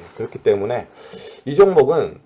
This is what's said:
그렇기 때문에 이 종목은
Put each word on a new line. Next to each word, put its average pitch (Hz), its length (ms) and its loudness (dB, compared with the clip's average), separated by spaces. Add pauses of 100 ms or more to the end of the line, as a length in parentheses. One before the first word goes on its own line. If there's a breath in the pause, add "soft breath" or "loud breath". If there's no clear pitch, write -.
(160)
그렇기 - 260 -12
때문에 104 440 -2 (580 loud breath)
이 135 100 -8
종목은 156 720 2